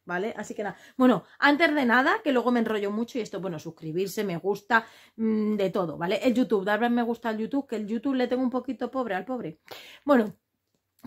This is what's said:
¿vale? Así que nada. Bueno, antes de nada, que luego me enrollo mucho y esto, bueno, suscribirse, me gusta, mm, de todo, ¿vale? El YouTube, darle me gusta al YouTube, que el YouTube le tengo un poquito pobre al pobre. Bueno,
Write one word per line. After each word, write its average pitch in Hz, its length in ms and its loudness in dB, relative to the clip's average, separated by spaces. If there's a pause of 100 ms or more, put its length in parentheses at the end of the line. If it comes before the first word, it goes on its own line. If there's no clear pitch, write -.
¿vale? 185 320 -4
Así 214 180 -10
que 214 80 -6
nada. 190 140 -6 (200)
Bueno, 254 280 4 (160)
antes 302 340 4
de 285 100 2
nada, 269 380 4
que 302 80 0
luego 247 220 2
me 240 80 2
enrollo 214 320 -2
mucho 233 260 -4
y 214 40 -2
esto, 185 180 -8
bueno, 170 180 -6
suscribirse, 170 640 -6
me 185 140 -4
gusta, 208 500 0 (300)
mm, 214 400 0
de 190 140 0
todo, 170 280 -2
¿vale? 175 240 0
El 262 100 4
YouTube, 220 320 2
darle 214 260 2
me 240 120 2
gusta 226 280 -4
al 214 80 -4
YouTube, 269 280 -4
que - 80 -8
el 208 140 -6
YouTube 233 260 -2
le 247 140 0
tengo 254 160 0
un 247 60 0
poquito 247 420 -6
pobre 233 240 -4
al 190 80 -6
pobre. 226 340 -8 (460)
Bueno, 277 280 4 (760)